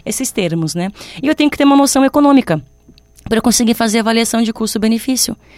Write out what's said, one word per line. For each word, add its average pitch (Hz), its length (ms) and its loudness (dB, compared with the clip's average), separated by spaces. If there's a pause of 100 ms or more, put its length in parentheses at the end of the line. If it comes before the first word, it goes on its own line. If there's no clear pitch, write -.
esses - 280 -6
termos, 165 420 -2
né? 175 160 -4 (320)
E 269 60 -2
eu 311 80 2
tenho 294 160 2
que - 60 -12
ter 285 80 2
uma 277 100 4
noção 277 280 2
econômica 269 600 2 (640)
pra 220 80 2
eu 220 40 0
conseguir 233 320 2
fazer 226 260 0
avaliação 226 420 0
de 226 100 0
custo-benefício. 226 840 -2 (220)